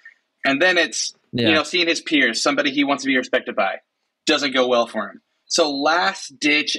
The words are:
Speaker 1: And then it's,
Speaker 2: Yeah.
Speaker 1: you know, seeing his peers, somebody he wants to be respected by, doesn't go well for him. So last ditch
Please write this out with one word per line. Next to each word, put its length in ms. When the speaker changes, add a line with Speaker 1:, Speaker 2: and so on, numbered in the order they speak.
Speaker 1:
And 160
then 160
it's, 380
Speaker 2:
Yeah. 180
Speaker 1:
you 60
know, 80
seeing 240
his 140
peers, 420
somebody 280
he 120
wants 200
to 40
be 100
respected 380
by, 220
doesn't 260
go 140
well 180
for 240
him. 120
So 240
last 680
ditch 400